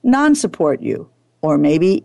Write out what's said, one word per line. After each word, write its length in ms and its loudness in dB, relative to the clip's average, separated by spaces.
non-support 800 0
you, 260 -8
or 160 0
maybe 460 2